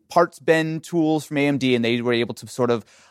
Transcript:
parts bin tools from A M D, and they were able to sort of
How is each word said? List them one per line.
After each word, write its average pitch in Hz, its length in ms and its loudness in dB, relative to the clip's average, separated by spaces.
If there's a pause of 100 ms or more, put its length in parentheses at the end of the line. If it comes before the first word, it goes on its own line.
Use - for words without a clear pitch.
(100)
parts 170 280 2
bin 160 420 0
tools 156 440 0
from 151 140 -6
A 143 80 2
M 143 100 2
D, 127 180 2
and 117 80 2
they 117 200 0
were 120 100 0
able 117 220 -2
to - 120 -18
sort 120 240 -2
of 117 140 -2 (260)